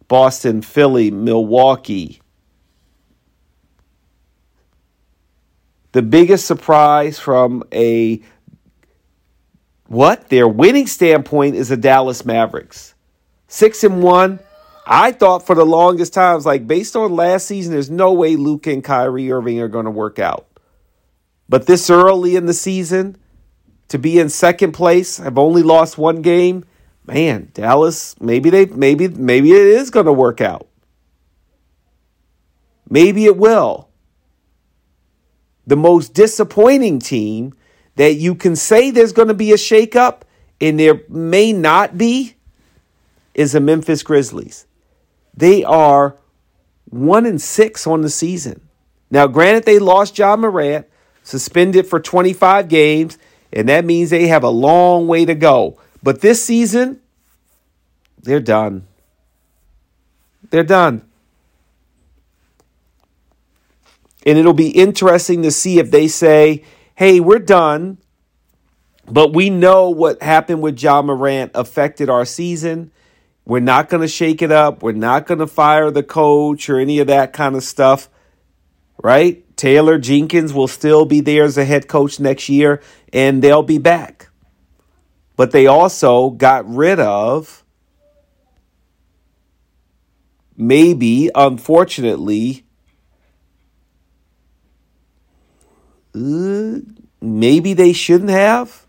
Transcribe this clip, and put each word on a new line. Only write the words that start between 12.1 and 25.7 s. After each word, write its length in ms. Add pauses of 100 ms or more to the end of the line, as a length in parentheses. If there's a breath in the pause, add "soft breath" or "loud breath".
Mavericks. 720 (520)
Six 380
and 180
one. 380 (440)
I 280
thought 340
for 80
the 120
longest 480
time, 180
I 20
was 120
like, 200
based 300
on 180
last 320
season, 260
there's 180
no 240
way 200
Luka 380
and 100
Kyrie 480
Irving 300
are 80
gonna 240
work 260
out. 300 (1000)
But 180
this 220
early 460
in 120
the 80
season, 640 (720)
to 100
be 200
in 100
second 440
place, 460
have 200
only 240
lost 360